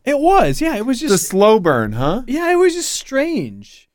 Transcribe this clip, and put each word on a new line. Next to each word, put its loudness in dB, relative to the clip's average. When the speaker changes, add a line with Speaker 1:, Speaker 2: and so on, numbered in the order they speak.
Speaker 1:
It -2
was, 2
yeah. -2
It -6
was -2
just -2
Speaker 2:
The 4
slow 4
burn, 0
huh? -2
Speaker 1:
Yeah, -2
it 2
was 2
just -8
strange. -6